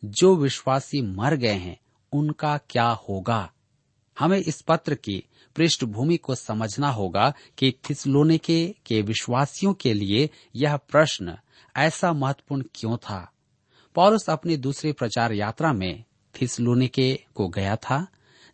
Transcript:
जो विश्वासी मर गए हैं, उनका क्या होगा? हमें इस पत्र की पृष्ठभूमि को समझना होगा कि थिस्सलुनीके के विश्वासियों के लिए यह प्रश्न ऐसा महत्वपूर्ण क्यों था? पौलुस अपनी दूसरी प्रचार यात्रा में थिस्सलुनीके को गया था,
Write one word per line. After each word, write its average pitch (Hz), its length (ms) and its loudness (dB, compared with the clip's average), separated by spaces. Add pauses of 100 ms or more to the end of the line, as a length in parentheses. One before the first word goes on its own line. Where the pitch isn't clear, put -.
जो 180 320 4
विश्वासी 135 640 -2
मर 110 340 0
गए 120 160 0
हैं, 90 280 -6 (320)
उनका 147 460 -2 (120)
क्या 120 180 2
होगा? 101 640 -4 (680)
हमें 185 200 2
इस 160 220 -4
पत्र 151 340 0
की 98 300 -6 (320)
पृष्ठभूमि 147 600 2
को 135 180 -4
समझना 113 560 -2
होगा 107 440 2 (240)
कि 135 160 2 (160)
थिस्सलुनीके 160 840 2 (120)
के 107 160 2
विश्वासियों 127 720 -2
के 123 200 0
लिए 104 360 0 (260)
यह 147 200 0
प्रश्न 135 600 0 (400)
ऐसा 160 360 0
महत्वपूर्ण 139 520 -4 (100)
क्यों 113 220 -4
था? 95 360 -12 (640)
पौलुस 202 360 4
अपनी 160 260 -2
दूसरी 139 360 -4
प्रचार 117 400 -2
यात्रा 110 400 -2
में 95 320 -4 (360)
थिस्सलुनीके 127 800 0 (140)
को 95 140 -2
गया 98 280 -2
था, 156 300 -2 (460)